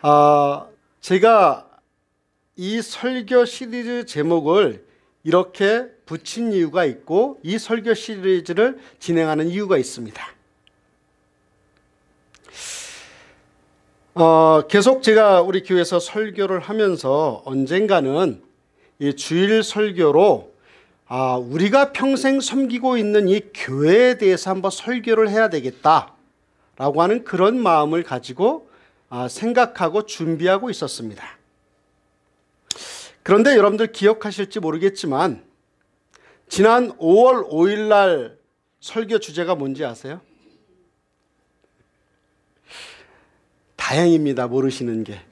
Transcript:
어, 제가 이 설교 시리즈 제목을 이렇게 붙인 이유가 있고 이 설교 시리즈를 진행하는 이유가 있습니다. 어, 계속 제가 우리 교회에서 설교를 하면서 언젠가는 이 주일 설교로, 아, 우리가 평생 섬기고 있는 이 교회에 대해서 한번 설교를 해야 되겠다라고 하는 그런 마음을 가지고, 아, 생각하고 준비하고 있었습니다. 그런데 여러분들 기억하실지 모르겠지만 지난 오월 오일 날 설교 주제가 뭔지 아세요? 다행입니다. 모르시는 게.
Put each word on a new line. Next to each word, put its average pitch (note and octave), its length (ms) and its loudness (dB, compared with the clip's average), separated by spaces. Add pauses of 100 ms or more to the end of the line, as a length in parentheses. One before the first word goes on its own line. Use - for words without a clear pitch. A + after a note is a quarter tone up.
어, D3 680 4 (300)
제가 F#3 680 4 (840)
이 G3+ 260 -6
설교 B3 640 -2
시리즈 A#3+ 640 -8
제목을 D#3 800 0 (380)
이렇게 G3 640 0 (160)
붙인 A3 480 -8
이유가 F3 320 0
있고 F#3+ 580 -2
이 F#3+ 160 -4
설교 A3+ 360 -4
시리즈를 F#3+ 840 -2 (220)
진행하는 D#3+ 480 -2
이유가 F#3 300 -2
있습니다. A#2+ 440 -8 (4000)
어, D#3+ 540 6
계속 B3+ 340 4
제가 G#3+ 400 6
우리 F#3+ 220 -2
교회에서 F3 340 0
설교를 F#3+ 640 -4
하면서 D3+ 840 -2
언젠가는 D3 1000 0 (580)
이 C#3+ 160 -4
주일 G3+ 480 0
설교로, F3+ 920 2 (540)
아, B2+ 280 -2
우리가 G3 560 0
평생 C4+ 480 -2
섬기고 B3 560 -4
있는 G#3 320 2
이 G3+ 120 2 (120)
교회에 F#3 680 2
대해서 F#3 320 0
한번 F#3+ 200 -4
설교를 A3 600 -2
해야 G#3+ 200 2
되겠다라고 - 1500 -2
하는 A3+ 220 0
그런 G3+ 360 0
마음을 E3 440 0
가지고, F3 600 -4 (420)
아, B2 200 -8
생각하고 A3 800 -2
준비하고 F3 600 -2
있었습니다. A#2 720 -12 (1800)
그런데 A#3 340 4
여러분들 G#3 360 2
기억하실지 G#3 680 -2
모르겠지만 D#3+ 840 -4 (1040)
지난 A3+ 500 2
오월 A3 500 4
오일 G3+ 400 -2
날 F3+ 480 2 (440)
설교 A3 400 -4
주제가 E3+ 340 -6
뭔지 C#3 300 -6
아세요? C3 360 -12 (3500)
다행입니다. C#3+ 720 0
모르시는 B2 560 -4
게. G2+ 160 -14 (120)